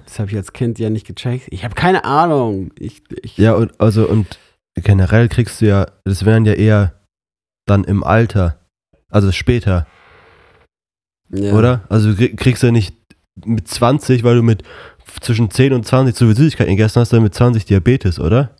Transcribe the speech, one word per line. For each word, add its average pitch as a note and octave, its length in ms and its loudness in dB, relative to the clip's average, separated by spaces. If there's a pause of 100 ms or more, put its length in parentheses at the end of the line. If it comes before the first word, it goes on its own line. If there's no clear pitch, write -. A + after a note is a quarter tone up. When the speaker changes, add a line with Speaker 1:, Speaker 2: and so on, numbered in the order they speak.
Speaker 1:
das - 140 -16
hab G2+ 100 -6
ich G#2+ 60 -8
als G2 180 -10
Kind A#2 260 -6
ja A2 100 -4
nicht G#2+ 160 -6
gecheckt. B2 460 -8
Ich - 120 -12
hab - 120 -10
keine F3+ 300 0
Ahnung. C3 760 -2
Ich, - 240 -16 (180)
ich - 160 -16
Speaker 2:
Ja, A2 160 4
und, A2 260 -2
also, A2 300 2
und G2+ 300 -2 (360)
generell G2+ 540 2
kriegst - 320 -4
du A2 60 2
ja, G2 200 0 (180)
das G2 200 -4
wären A2 200 2
ja G#2+ 80 2
eher G#2 460 0 (680)
dann G2+ 160 2
im G2+ 200 -2
Alter, G2 560 0 (500)
also G2 220 2
später. G2 540 -2 (1500)
Speaker 1:
Ja. G2+ 220 -4
Speaker 2:
Oder? A2+ 360 2
Also G#2+ 200 2
du G#2 60 0
krieg-, A2+ 220 -2
kriegst B2+ 260 0
ja A#2+ 80 2
nicht A2+ 240 -2 (500)
mit A2 220 -6
zwanzig, B2+ 560 0
weil A#2+ 140 4
du A#2+ 40 2
mit A2+ 220 0 (580)
zwischen A2+ 300 -2
zehn C3+ 220 2
und A#2 120 -2
zwanzig B2+ 300 0
zu B2 100 2
viel A2 100 4
Süßigkeiten A#2+ 400 0
gegessen A2 240 0
hast, A#2 140 0
dann A2+ 80 4
mit G#2 140 0
zwanzig A#2+ 300 0
Diabetes, G2 540 0
oder? A2+ 400 -2